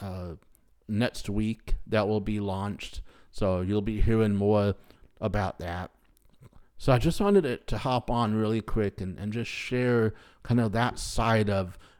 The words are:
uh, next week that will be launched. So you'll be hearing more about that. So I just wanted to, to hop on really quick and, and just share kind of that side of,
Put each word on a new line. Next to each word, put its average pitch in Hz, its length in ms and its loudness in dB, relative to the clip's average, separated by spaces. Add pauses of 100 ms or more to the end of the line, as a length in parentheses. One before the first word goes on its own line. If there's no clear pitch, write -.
uh, 92 320 -10 (540)
next 120 420 -2
week 107 460 0 (120)
that 107 200 2
will 107 140 2
be 104 180 -2
launched. 98 600 -6 (300)
So 92 300 0
you'll 101 200 0
be 104 200 -2
hearing 110 340 4
more 101 400 4 (460)
about 101 380 -2
that. 87 320 -8 (880)
So 139 160 2
I 127 40 6
just 147 220 2
wanted 202 240 6
to, 123 140 -2
to - 200 -6
hop 127 320 -2
on 120 240 2
really 110 280 0
quick 104 400 -2
and, 92 180 -8
and 104 140 -6
just 117 180 -6
share 120 640 0 (300)
kind 120 160 2
of 113 120 0
that 117 260 0
side 110 520 2
of, 95 280 -2 (220)